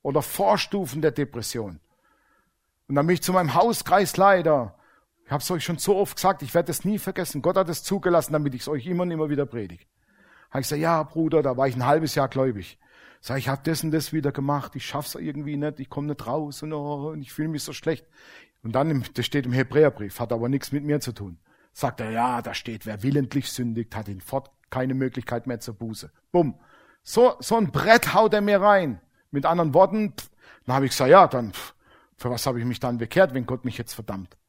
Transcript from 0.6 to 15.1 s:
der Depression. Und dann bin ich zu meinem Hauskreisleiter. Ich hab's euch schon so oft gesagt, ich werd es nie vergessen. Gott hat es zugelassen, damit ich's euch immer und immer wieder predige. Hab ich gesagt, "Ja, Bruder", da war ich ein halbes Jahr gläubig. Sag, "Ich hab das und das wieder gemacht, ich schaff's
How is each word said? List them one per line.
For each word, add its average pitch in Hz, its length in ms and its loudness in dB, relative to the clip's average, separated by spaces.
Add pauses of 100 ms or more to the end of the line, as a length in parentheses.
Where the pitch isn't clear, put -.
der 151 80 4
Depression. 113 680 -6 (1080)
Und 139 80 -2
dann 143 100 4
bin 175 80 4
ich 175 80 0
zu 180 120 -2
meinem 170 200 2
Hauskreisleiter. 180 1200 4 (500)
Ich - 60 -8
hab's 143 200 -4
euch 170 120 -2
schon 165 140 -4
so 196 180 2
oft 196 200 -2
gesagt, 190 260 0
ich 135 120 -10
werd 170 160 2
es - 160 -6
nie 208 120 0
vergessen. 180 460 -6
Gott 180 120 2
hat 185 140 2
es 160 140 -6
zugelassen, 175 500 2
damit 143 220 0
ich's 120 120 -10
euch 147 200 -4
immer 180 160 -2
und 180 80 -2
immer 156 180 -2
wieder 143 160 0
predige. 98 400 -10 (640)
Hab 135 120 -2
ich - 40 -6
gesagt, 151 160 -4
"Ja, 165 220 2
Bruder", 160 400 0
da 131 120 0
war 135 120 2
ich 120 80 -2
ein 123 100 -2
halbes 156 300 2
Jahr 139 140 0
gläubig. 127 500 -4 (420)
Sag, 131 160 -6
"Ich 135 120 -4
hab 139 140 -4
das 160 200 -2
und 156 80 -2
das 156 220 -2
wieder 143 180 -2
gemacht, 143 440 -4
ich 131 100 -12
schaff's - 300 -8